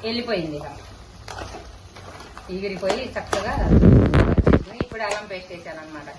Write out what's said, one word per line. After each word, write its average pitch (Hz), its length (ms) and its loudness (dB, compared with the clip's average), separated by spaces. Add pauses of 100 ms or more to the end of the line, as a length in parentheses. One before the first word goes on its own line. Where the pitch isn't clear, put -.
వెళ్ళిపోయింది. 220 560 -4
ఇక 147 80 -12 (1900)
ఎగిరిపోయి 196 480 -4 (140)
చక్కగా 202 380 -4 (1300)
ఇప్పుడు 226 240 -8
అల్లం 208 240 -6
పేస్ట్ 185 220 -12
వేసాను 165 280 -14
అనమాట. 147 260 -14 (100)